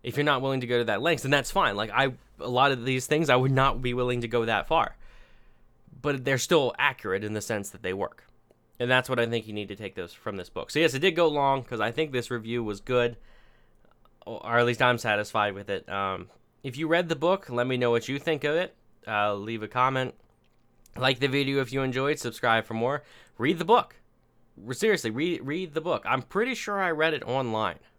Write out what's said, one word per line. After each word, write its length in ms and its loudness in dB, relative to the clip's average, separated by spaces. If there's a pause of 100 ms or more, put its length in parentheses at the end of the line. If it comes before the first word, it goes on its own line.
If 140 -6
you're 80 0
not 160 2
willing 180 0
to 80 -4
go 120 4
to 60 2
that 160 0
length, 200 0
then 100 -2
that's 200 2
fine. 260 2
Like, 140 -4
I, 200 2 (280)
a 100 -6
lot 240 4
of 100 -4
these 220 -2
things, 240 2
I 80 8
would 140 4
not 300 2
be 120 -2
willing 280 0
to 60 -4
go 160 2
that 240 0
far. 300 2 (1040)
But 240 -2
they're 120 2
still 400 2
accurate 460 0
in 100 -4
the 60 -2
sense 300 -4
that 140 -18
they 100 -2
work. 320 -6 (560)
And 80 -2
that's 180 4
what 120 0
I 80 2
think 180 -4
you 80 -12
need 140 -6
to 80 -10
take 180 -10
those 180 -10
from 260 -10
this 120 -10
book. 220 -8
So 80 0
yes, 160 2
it 40 -2
did 120 2
go 160 2
long, 360 2
'cause 160 -8
I 120 0
think 200 -4
this 200 -4
review 320 -4
was 180 -6
good, 340 0 (1080)
or, 180 -12
or 140 2
at 80 6
least 160 0
I'm 160 4
satisfied 560 0
with 160 -12
it. 180 -4
Um, 420 -4 (340)
if 140 -10
you 100 -2
read 200 2
the 80 0
book, 360 0
let 160 0
me 100 0
know 140 2
what 180 0
you 80 -4
think 260 -2
of 120 0
it. 180 -2 (340)
Uh, 280 0
leave 260 -8
a 60 -8
comment. 480 0 (800)
Like 240 2
the 80 2
video 340 0
if 100 -4
you 120 -2
enjoyed. 340 0
Subscribe 480 0
for 80 -10
more. 300 -2 (340)
Read 220 0
the 60 -4
book. 320 4 (600)
Re-, 160 -10
seriously, 380 0
read, 340 -4
read 300 -8
the 60 -2
book. 260 -2
I'm 160 0
pretty 320 -2
sure 260 -4
I 80 0
read 240 2
it 80 -4
online. 560 -2 (220)